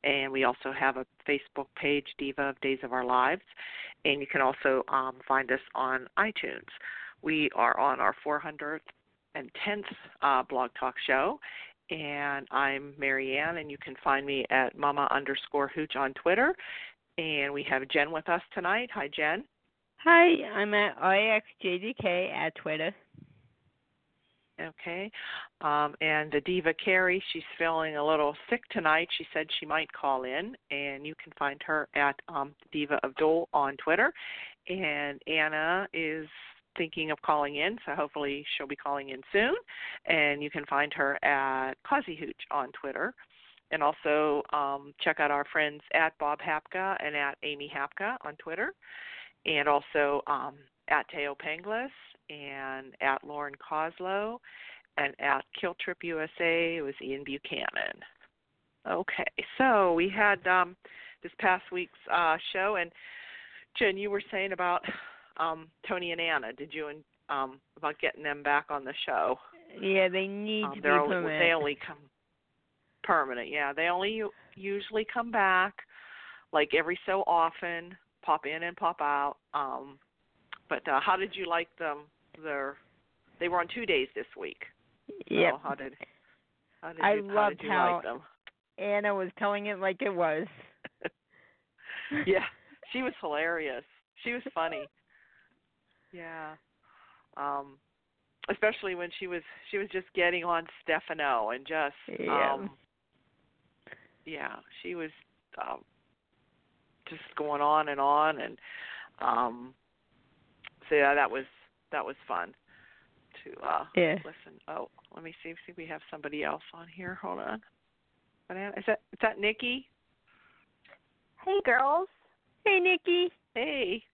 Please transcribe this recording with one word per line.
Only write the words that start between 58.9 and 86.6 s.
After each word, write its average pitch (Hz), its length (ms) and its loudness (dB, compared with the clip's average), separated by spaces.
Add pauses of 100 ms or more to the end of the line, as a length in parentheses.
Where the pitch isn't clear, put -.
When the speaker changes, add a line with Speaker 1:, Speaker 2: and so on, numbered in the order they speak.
Speaker 1:
so 214 360 6
we 175 160 4
had, 202 380 2
um, 180 280 4 (460)
this 170 180 -14
past 185 320 4
week's, 180 200 -4 (200)
uh, 165 260 4 (140)
show, 196 260 0
and 170 140 -2 (880)
Jen, 196 200 2
you 202 120 -2
were 202 220 -2
saying 196 220 -2
about, 175 280 0 (560)
um, 160 300 -4 (200)
Tony 180 240 -2
and 165 100 -4
Anna. 139 320 0
Did 143 200 -12
you, 156 160 -6
and, 151 140 -14 (240)
um, 135 320 -4 (160)
about 151 240 -6
getting 151 240 -2
them 147 200 -4
back 143 260 2
on 139 160 -4
the 135 80 -8 (120)
show? 117 340 2 (420)
Speaker 2:
Yeah, 190 280 4
they 190 180 -2
need 214 380 -4
Speaker 1:
Um, 139 100 -6
Speaker 2:
to 143 60 -12
Speaker 1:
they're 147 120 4
Speaker 2:
be 147 60 8
Speaker 1:
only, 147 160 2
Speaker 2:
permanent. 156 280 -2
Speaker 1:
they 170 100 6
only 147 220 0
come 147 220 -14 (1080)
permanent. 135 460 2
Yeah, 143 240 -2
they 160 140 0
only 185 240 0
u-, 220 220 -4 (220)
usually 202 500 -4
come 233 260 -6
back, 190 420 4 (800)
like, 151 200 4
every 165 320 2
so 196 220 0
often, 170 720 0 (240)
pop - 240 0
in 160 180 -6
and 175 140 -8
pop 175 240 0
out. 143 360 0 (160)
Um, 139 460 -6 (720)
but, 143 180 -2
uh, 139 140 4
how 185 160 4
did 190 180 -4
you 190 120 -6
like 170 300 -2
them? 147 240 -6 (400)
They're, 143 360 -6 (640)
they 175 80 -2
were 175 120 2
on 170 140 0
two 233 120 -6
days 139 300 2
this 107 100 -6 (120)
week. - 260 -10 (440)
So 415 60 -14 (140)
Speaker 2:
Yep. 143 340 4
Speaker 1:
how 139 140 -4
did, 135 200 -12 (840)